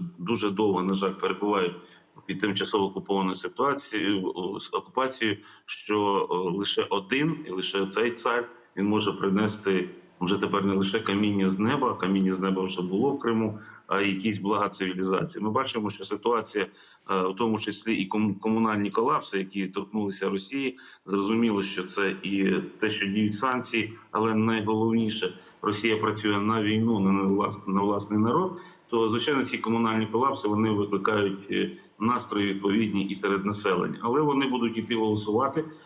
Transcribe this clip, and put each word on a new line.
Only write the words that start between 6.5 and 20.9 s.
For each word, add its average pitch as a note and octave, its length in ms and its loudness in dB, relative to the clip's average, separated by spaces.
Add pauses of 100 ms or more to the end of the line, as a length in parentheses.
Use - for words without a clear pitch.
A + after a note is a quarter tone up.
лише G2+ 320 0
один, C3+ 460 0 (120)
і - 20 -10
лише F#2 360 -2
цей A2 240 0
цар, A#2+ 380 -2 (280)
він G2 100 0
може G#2 260 2
принести G2 760 0 (320)
вже F#2 180 2
тепер G2 260 0
не G2 100 2
лише G2 260 0
каміння G2+ 480 2
з F#2 100 0
неба, A#2 360 0
каміння F#2+ 400 2
з F#2 60 -2
неба F#2+ 220 0
вже F#2 200 -4
було G2 280 0
в C#3+ 80 -4
Криму, A2 400 0 (280)
а G2 140 0
якісь G2+ 380 0
блага G2+ 300 0
цивілізації. F#2+ 760 -2
Ми G#2+ 60 0
бачимо, A2+ 400 -2
що G2 140 -8
ситуація, G#2 600 -2
е, - 640 -4
в F#2+ 80 -4
тому A2 220 2
числі G#2+ 360 -2
і F#2+ 120 0
ком-, G#2+ 280 0
комунальні A2 560 2
колапси, A#2+ 480 0
які F#2+ 300 -2
торкнулися G2 600 -4
Росії, C3 500 -4 (280)